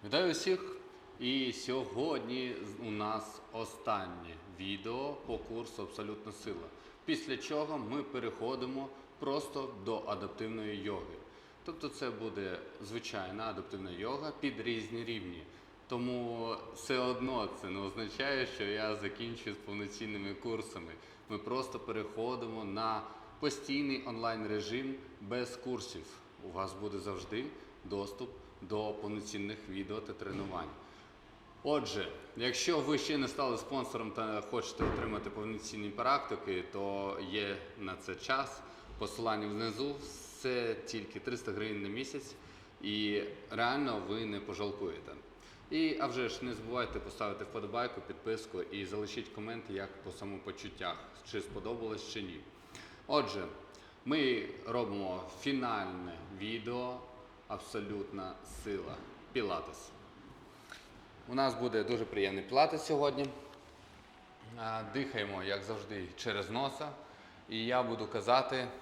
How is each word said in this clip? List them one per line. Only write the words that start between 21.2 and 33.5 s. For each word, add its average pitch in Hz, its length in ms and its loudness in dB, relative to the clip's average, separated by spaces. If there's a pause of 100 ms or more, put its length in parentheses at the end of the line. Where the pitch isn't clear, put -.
Ми 107 80 0
просто 123 420 0
переходимо 113 840 -2
на 107 380 2 (380)
постійний 139 680 2
онлайн-режим 113 880 2 (260)
без 117 340 0
курсів. 101 500 -2 (380)
У 92 80 -6
вас 92 220 0
буде 98 260 -2
завжди 95 460 -2 (400)
доступ 101 440 -2 (320)
до 107 400 2
повноцінних 104 560 -2 (120)
відео 98 300 -2
та 107 140 -6
тренувань. 92 560 -2 (960)
Отже, 123 480 4 (260)
якщо 127 420 6
ви 143 180 6
ще 151 200 4
не 135 100 4
стали 127 300 2